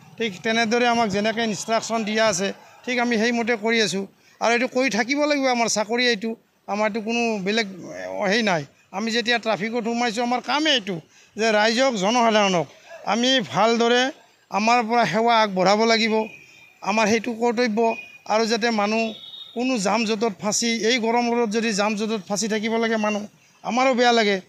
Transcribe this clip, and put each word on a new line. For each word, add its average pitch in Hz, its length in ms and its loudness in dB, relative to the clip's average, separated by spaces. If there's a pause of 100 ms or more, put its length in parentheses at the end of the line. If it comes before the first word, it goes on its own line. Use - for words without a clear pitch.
(180)
ঠিক 226 120 -4 (120)
তেনেদৰে 226 440 0
আমাক 233 220 2
যেনেকৈ 214 360 -2
ইনষ্ট্ৰাকশ্যন 220 600 -2
দিয়া 214 220 0
আছে, 190 260 0 (320)
ঠিক 247 140 -2
আমি 240 180 0
সেইমতে 233 400 0
কৰি 226 240 0
আছোঁ। 196 240 -2 (360)
আৰু 214 120 2
এইটো 240 140 0
কৰি 254 240 0
থাকিব 254 340 -2
লাগিব, 285 220 0
আমাৰ 240 220 0
চাকৰি 220 380 -2
এইটো, 226 240 -2 (380)
আমাৰতো 208 320 -2
কোনো 226 440 -2
বেলেগ, 214 220 0
এ, 180 380 -14 (240)
হেৰি 226 140 2
নাই। 180 200 0 (300)
আমি 220 180 -6
যেতিয়া 233 280 0
ট্ৰাফিকত 220 460 -4
সোমাইছোঁ, 233 400 -2
আমাৰ 240 160 -2
কামেই 294 320 0
এইটো 202 240 -2 (400)
যে 214 160 0
ৰাইজক, 226 420 4
জনসাধাৰণক 208 720 2 (400)
আমি 233 240 0 (100)
ভালদৰে 233 640 2 (480)
আমাৰ 226 320 2
পৰা 226 220 2
সেৱা 226 380 2
আগবঢ়াব 196 420 4
লাগিব, 226 300 2 (680)
আমাৰ 214 260 0
সেইটো 226 240 0
কৰ্তব্য। 226 460 0 (480)
আৰু 220 200 2
যাতে 226 240 0
মানুহ 214 320 0 (520)
কোনো 254 240 -2
জাম 202 260 0
জঁটত 220 360 -2
ফাঁচি, 214 300 -2 (140)
এই 233 140 2
গৰম 233 320 0
ৰ'দত 233 200 0
যদি 226 220 -2
জাম 202 240 0
জঁটত 214 320 -4
ফাঁচি 208 200 -4
থাকিব 220 280 -2
লাগে 226 200 0
মানুহ, 208 260 -2 (420)
আমাৰো 254 300 2
বেয়া 240 180 4
লাগে। 208 360 2